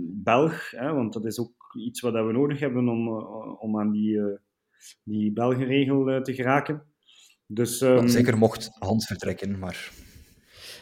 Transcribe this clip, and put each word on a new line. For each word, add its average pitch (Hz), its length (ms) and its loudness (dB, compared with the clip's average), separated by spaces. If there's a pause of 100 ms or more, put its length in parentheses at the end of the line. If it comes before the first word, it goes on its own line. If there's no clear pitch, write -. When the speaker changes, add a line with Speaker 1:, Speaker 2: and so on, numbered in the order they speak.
(240)
Speaker 1:
Belg, 147 480 2
hè, 127 220 -6
want 117 200 -2
dat 110 120 -6
is 110 140 -6
ook - 380 -10
iets 117 240 -10
wat 120 120 -2
dat 113 120 0
we 113 60 0
nodig 143 280 0
hebben 123 300 0
om, 113 180 -2
eh, 110 540 -8
om 107 180 -2
aan 107 120 2
die, 107 280 2
eh, 101 180 -2 (680)
die 107 280 -2
Belgenregel, 131 760 2
eh, 131 120 0
te 131 120 -4
geraken. 139 500 0 (640)
Dus, 120 320 -2
Speaker 2:
Wel, 127 180 6
Speaker 1:
ehm, 120 100 6
Speaker 2:
zeker 120 300 6
mocht 110 320 2 (100)
Hans 107 280 0
vertrekken, 95 520 -6
maar 92 320 -10 (920)